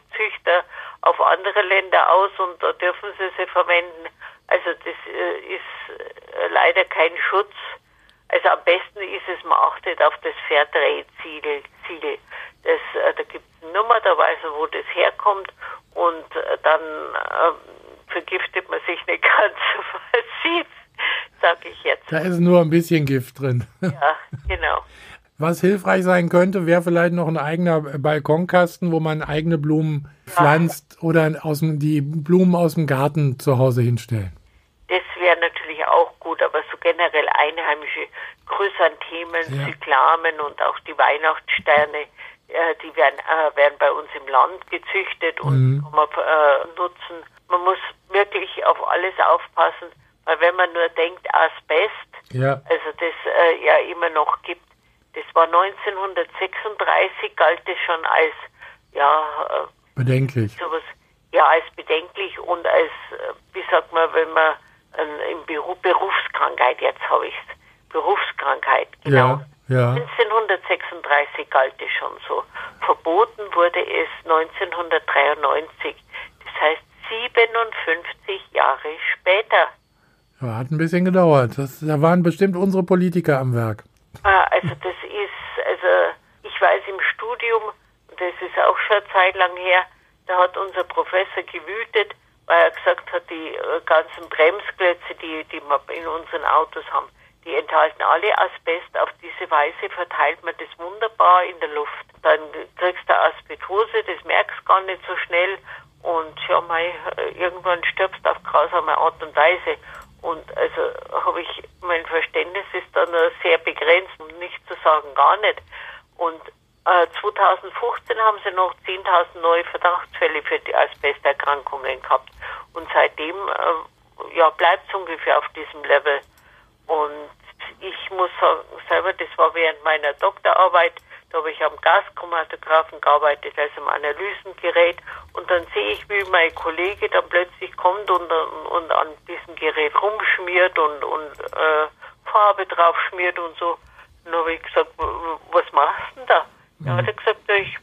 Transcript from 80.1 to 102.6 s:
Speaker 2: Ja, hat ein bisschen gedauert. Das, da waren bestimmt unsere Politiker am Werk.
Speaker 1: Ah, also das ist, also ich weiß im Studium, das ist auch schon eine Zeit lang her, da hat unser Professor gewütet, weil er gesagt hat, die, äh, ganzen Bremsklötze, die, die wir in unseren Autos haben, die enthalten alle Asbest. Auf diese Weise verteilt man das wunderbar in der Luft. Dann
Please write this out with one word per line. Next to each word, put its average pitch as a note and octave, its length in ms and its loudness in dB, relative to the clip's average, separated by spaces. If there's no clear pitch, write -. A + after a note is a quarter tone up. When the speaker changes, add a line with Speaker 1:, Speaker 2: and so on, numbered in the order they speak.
Speaker 2:
Ja, A#2+ 160 -4
hat B2+ 140 -6
ein D#3 60 -2
bisschen E3 260 0
gedauert. E3 540 4
Das, C#3 240 -8
da D3+ 200 0
waren E3+ 220 6
bestimmt F3 320 2
unsere F#3+ 280 2
Politiker F3 560 2
am B2+ 140 0
Werk. A2+ 300 -2
Speaker 1:
Ah, F#3+ 280 6
also - 160 0
das - 360 -6
ist, - 640 -8
also F#3 220 -2
ich - 180 -10
weiß F#3+ 260 4
im G3 120 -8
Studium, A3+ 480 -4
das F3+ 320 -6
ist F#3 180 -8
auch - 180 4
schon G#3 100 4
eine G3+ 160 -4
Zeit F#3+ 220 4
lang F3+ 200 0
her, F3+ 300 2
da F#3 100 0
hat F3+ 200 2
unser F#3 260 -4
Professor F3+ 600 -2
gewütet, G3+ 720 -6
weil E3+ 180 4
er F3 80 4
gesagt - 420 -2
hat, F3 160 -6
die, D#3+ 260 -10
äh, D#3+ 300 -6
ganzen E3 440 0
Bremsklötze, F3 920 0
die, D#3+ 300 -10
die D#3+ 100 -10
wir - 200 -2
in E3 120 -10
unseren D#3+ 360 -8
Autos D#3 480 0
haben, C3+ 160 -4
die E3 100 -6
enthalten D#3 480 0
alle E3+ 340 2
Asbest. - 640 -4
Auf D#3+ 100 0
diese F3 280 -14
Weise D#3 400 -2
verteilt E3 540 -4
man E3 160 -8
das D#3 80 -14
wunderbar F#3 680 2
in F3 160 -10
der D#3+ 80 -6
Luft. D3 360 -8
Dann D#3 180 4